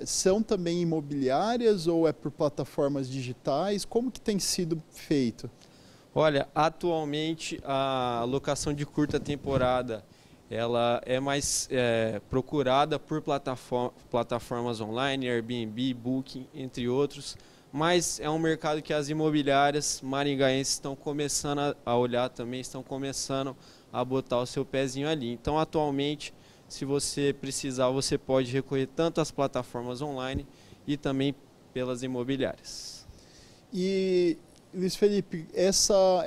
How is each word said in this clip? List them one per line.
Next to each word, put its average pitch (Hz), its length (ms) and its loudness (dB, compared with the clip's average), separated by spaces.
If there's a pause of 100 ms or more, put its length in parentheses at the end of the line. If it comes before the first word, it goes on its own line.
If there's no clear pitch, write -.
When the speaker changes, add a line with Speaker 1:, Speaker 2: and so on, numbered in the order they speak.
Speaker 1:
são 196 360 2
também 175 400 0
imobiliárias 160 1040 2
ou 165 220 4
é 147 60 2
por - 180 -8
plataformas 139 800 0
digitais? 139 720 -2
Como 240 260 -2
que - 120 -10
tem 208 180 0
sido 165 500 -2
feito? 127 640 0 (640)
Speaker 2:
Olha, 143 400 4
atualmente 156 1080 0
a 131 600 0
locação 139 480 -2
de 143 120 -4
curta 147 340 0
temporada, 127 840 0 (480)
ela 117 560 2
é 127 140 0
mais, 139 500 0
é, 117 600 2
procurada 139 680 2
por 156 240 -6
plataform-, 127 720 -2 (180)
plataformas 120 720 -2
online, 127 480 -2
Airbnb, 120 680 -2
Booking, 127 600 -6
entre 131 340 -6
outros. 139 480 -2 (400)
Mas 170 440 2
é 151 100 -4
um 156 80 0
mercado 160 460 0
que 160 100 -4
as 147 160 -2
imobiliárias 147 920 2
maringaenses 135 720 2
estão 139 220 -6
começando 147 600 -2
a, 143 260 0
a 120 140 2
olhar 123 320 2
também, 127 320 -8
estão 131 220 -10
começando 135 720 -4 (340)
a 123 140 -2
botar 127 320 0
o 123 80 0
seu 135 180 -4
pezinho 135 460 -2
ali. 135 220 -2
Então, 143 260 -2
atualmente, 147 760 0 (380)
se - 160 -10
você 139 480 0
precisar, 131 560 -2
você 135 260 0
pode 131 360 2
recorrer 135 340 0
tanto 165 340 0
às 151 120 0
plataformas 123 720 -4
online 135 420 -4 (400)
e 147 100 -2
também 139 380 0 (400)
pelas 127 300 -2
imobiliárias. - 1040 -4 (680)
Speaker 1:
E, 185 640 2 (340)
Luiz 185 240 -2
Felipe, 196 560 2
essa, 190 760 6